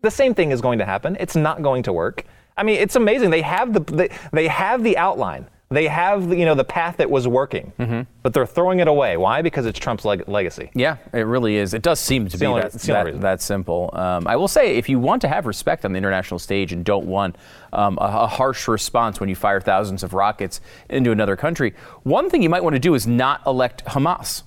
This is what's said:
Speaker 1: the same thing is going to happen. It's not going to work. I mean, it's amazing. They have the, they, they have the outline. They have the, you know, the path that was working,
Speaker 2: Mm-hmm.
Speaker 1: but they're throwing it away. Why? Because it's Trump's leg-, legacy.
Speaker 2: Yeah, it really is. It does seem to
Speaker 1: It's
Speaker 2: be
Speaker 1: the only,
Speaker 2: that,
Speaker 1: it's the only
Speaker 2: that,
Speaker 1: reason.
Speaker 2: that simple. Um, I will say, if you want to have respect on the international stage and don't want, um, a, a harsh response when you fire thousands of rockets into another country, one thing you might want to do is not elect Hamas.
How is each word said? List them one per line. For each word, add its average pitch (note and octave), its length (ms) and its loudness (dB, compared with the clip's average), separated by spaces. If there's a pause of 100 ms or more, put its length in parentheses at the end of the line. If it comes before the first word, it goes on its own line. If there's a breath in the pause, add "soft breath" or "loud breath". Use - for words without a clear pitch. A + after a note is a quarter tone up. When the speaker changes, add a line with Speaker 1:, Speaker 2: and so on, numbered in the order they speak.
Speaker 1:
the G#3+ 100 2
same C4 220 4
thing D#3+ 180 2
is B2 100 0
going B2 180 2
to G2 60 0
happen. G#2 340 -2
It's F#3 160 -4
not D#3 280 0
going C3 200 0
to G2+ 100 -2
work. E2+ 300 -2 (320 soft breath)
I G3 80 -2
mean, G#3+ 160 2
it's G3+ 160 0
amazing. A#3 340 4
They D#3+ 120 2
have F#3+ 320 -2
the, G#3 60 4
they, D#3 300 0 (220 loud breath)
they D#3+ 160 2
have G#3+ 360 0
the A3 140 2
outline. G2+ 500 -2 (220)
They D3+ 180 2
have F3+ 420 0
the, F3+ 80 2
you E3+ 80 2
know, D#3 100 4
the C3+ 80 2
path E3+ 340 -4
that D#3 120 0
was C3 180 2
working, B2 500 -2
Speaker 2:
Mm-hmm. A#2 240 -2 (220)
Speaker 1:
but C3 100 -2
they're C3 120 2
throwing F3+ 340 2
it E3+ 80 4
away. C3+ 300 4
Why? G#2+ 240 2
Because D#3 240 -2
it's A2 120 -4
Trump's A2+ 280 -6
leg-, G2+ 220 0
legacy. G2 460 -4
Speaker 2:
Yeah, C3 240 0 (160)
it A#2 80 0
really A2 360 2
is. G2+ 160 0
It A2 80 -4
does E3 180 2
seem C3 240 0
to G2 40 -4
Speaker 1:
It's E2+ 80 -8
Speaker 2:
be F2+ 40 -6
Speaker 1:
the D3 60 2
only, A#2+ 160 0
Speaker 2:
that, F2+ 140 -6
Speaker 1:
it's A2+ 100 -10
the - 80 0
only G#2 100 4
Speaker 2:
that, - 40 0
Speaker 1:
reason. D2 140 -6
Speaker 2:
that F#2+ 200 0
simple. F2+ 520 -2
Um, F2+ 340 -2
I A2+ 100 0
will F#3 100 0
say, A3+ 300 2
if B2 100 -2
you C3+ 100 2
want D#3+ 260 0
to - 40 0
have D#3 180 -2
respect - 380 -4
on G2 80 -2
the F#2 60 -2
international F#2+ 420 -2
stage G2 320 -4
and F2 140 -6
don't G2+ 200 0
want, F#2 300 -2 (380 loud breath)
um, G2+ 260 0
a, - 60 0
a A2 220 0
harsh B2+ 420 -2
response A2+ 500 0
when G2 100 -2
you F#2 60 -4
fire G2+ 240 0
thousands F#2+ 440 0
of F2+ 100 -8
rockets G2 480 -2 (280 loud breath)
into B2+ 220 2
another G#2 240 2
country, D3 380 -2 (300 loud breath)
one A#3 260 2
thing E4 120 2
you E3 80 4
might F3 140 0
want D#3 120 2
to C3 40 2
do E3 160 4
is G#2+ 100 0
not B2+ 400 2
elect B2+ 400 0
Hamas. - 600 -2